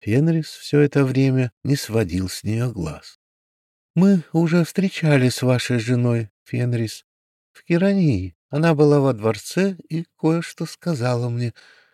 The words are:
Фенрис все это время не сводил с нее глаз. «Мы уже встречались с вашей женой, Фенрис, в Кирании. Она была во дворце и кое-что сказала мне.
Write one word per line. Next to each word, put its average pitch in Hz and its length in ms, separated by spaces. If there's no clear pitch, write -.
Фенрис 151 480
все - 320
это 143 240
время 131 480
не 139 140
сводил 92 520
с - 140
нее 113 300
глаз. 78 460
«Мы 190 380
уже 165 320
встречались 151 720
с - 80
вашей 123 360
женой, 120 520
Фенрис, 120 600
в - 120
Кирании. 170 680
Она 156 260
была 147 240
во 135 140
дворце 117 640
и 160 180
кое-что 165 480
сказала 123 640
мне. 120 240